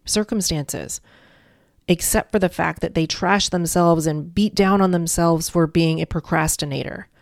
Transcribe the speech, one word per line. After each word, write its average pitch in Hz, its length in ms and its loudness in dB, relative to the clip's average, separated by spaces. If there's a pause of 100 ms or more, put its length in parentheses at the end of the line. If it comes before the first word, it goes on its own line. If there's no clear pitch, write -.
circumstances, 180 960 -4 (840)
except - 460 0
for 214 60 0
the 185 100 2
fact 165 320 -4
that 165 140 -4
they 165 100 2
trash 190 460 0
themselves 170 560 2
and 156 280 -4
beat 208 200 0
down 196 260 4
on 185 120 4
themselves 170 580 0
for 165 160 2
being 160 340 0
a 160 60 -2
procrastinator 156 1000 -4 (140)